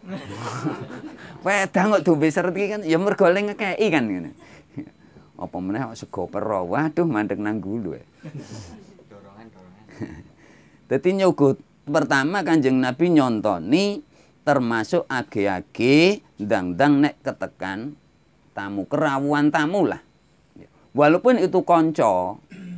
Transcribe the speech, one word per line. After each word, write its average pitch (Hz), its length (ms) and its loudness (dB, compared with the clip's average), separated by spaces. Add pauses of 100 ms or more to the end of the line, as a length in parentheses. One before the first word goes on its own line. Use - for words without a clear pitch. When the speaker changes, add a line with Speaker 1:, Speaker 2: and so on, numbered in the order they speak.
(680)
Speaker 1:
<laughs> - 800 -12
Wedang 196 480 2
kok 185 80 2
dombe 156 240 4
seret 175 240 0
iki 190 160 -2
kan, 208 160 -6
ya 160 160 2
mergo 196 320 4
le 202 160 2
ngekeki 208 480 -2
kan 120 160 0
ngene. 90 200 -6 (1080)
Apa 90 240 -12
meneh 107 320 -4
kok - 80 -16
sego - 240 -8
pero, 98 400 -4
waduh 151 400 -2
mandeg 107 320 -2
nang 104 240 -4
gulu, 98 320 -8
eh. - 80 -16 (1040)
Speaker 2:
Dorongan, 104 480 -20
dorongan. 92 680 -16 (200)
Speaker 1:
<laughs> - 480 -20
Dadi 135 240 0
nyogok 156 480 4 (240)
pertama 147 560 0
Kanjeng 131 400 4
Nabi 147 320 2
nyontoni 123 880 2 (400)
termasuk 123 640 0
age-age 123 1200 2 (160)
ndang-ndang 104 640 2
nek 135 160 -4
ketekan 98 720 -8 (560)
tamu, 101 400 -8
kerawuhan 147 640 0
tamu 160 320 0
lah. 92 160 -6 (880)
Walaupun 170 480 4
itu 180 240 2
konco, 127 800 2 (360)